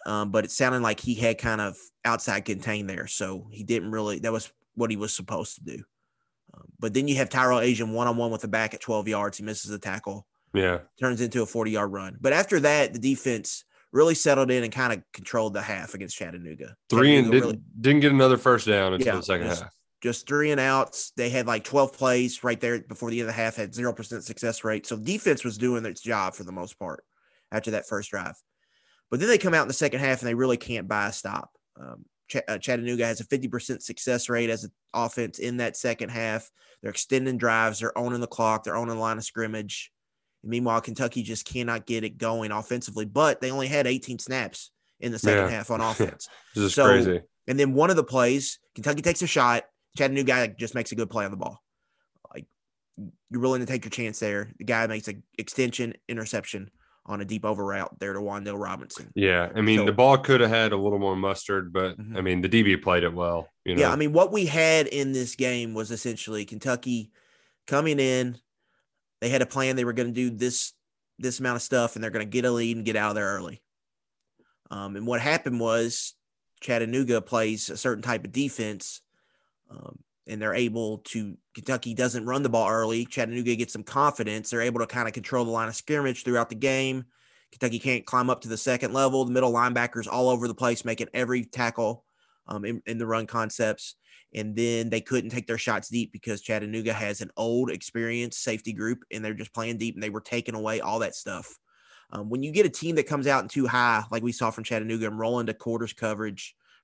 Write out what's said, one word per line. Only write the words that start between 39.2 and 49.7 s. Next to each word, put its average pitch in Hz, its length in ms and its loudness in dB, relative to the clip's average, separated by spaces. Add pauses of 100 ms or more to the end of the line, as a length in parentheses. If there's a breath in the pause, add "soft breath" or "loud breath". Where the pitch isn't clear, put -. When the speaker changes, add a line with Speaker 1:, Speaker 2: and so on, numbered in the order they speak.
Speaker 1:
scrimmage. 110 640 -6 (520)
And 107 80 -10
meanwhile, 117 320 2
Kentucky 120 400 -4
just 110 240 -8
cannot 120 400 -4
get 113 180 -2
it 110 140 -8
going 113 340 -2
offensively, 107 540 -6
but 139 340 2
they 127 100 -2
only 135 160 -2
had 143 200 2
eighteen 127 320 -4
snaps 123 520 -6 (300)
in 120 100 -4
the 110 80 -4
second 104 260 6
Speaker 2:
Yeah. 92 120 2
Speaker 1:
half 104 140 -6
on 113 100 0
Speaker 2:
<laughs> - 0 -
Speaker 1:
offense. 110 480 -2 (260 soft breath)
Speaker 2:
This 104 100 2
is 95 100 2
Speaker 1:
So, - 120 6
Speaker 2:
crazy. 92 360 6 (240)
Speaker 1:
and 131 120 0
then 139 140 6
one 147 160 6
of 185 80 4
the 147 80 6
plays, 127 540 2 (160)
Kentucky 147 260 -2
takes 170 220 0
a 175 40 0
shot. 120 380 4 (320)